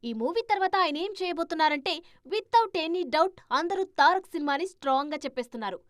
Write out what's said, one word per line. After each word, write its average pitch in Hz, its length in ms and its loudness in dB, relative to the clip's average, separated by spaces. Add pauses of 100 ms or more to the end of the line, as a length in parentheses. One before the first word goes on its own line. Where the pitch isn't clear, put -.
ఈ 233 40 -6 (100)
మూవీ 339 300 0
తర్వాత 381 320 2
ఆయన 311 200 -2
ఏం 415 160 -6
చేయబోతున్నారంటే, 320 720 0 (400)
without 440 400 2 (120)
any 339 180 -2 (100)
doubt 349 240 2 (220)
అందరూ 370 240 -2 (180)
తారక్ 370 320 4
సినిమాని 294 400 -2
స్ట్రాంగ్గా 285 520 0
చెప్పేస్తున్నారు. 233 640 -8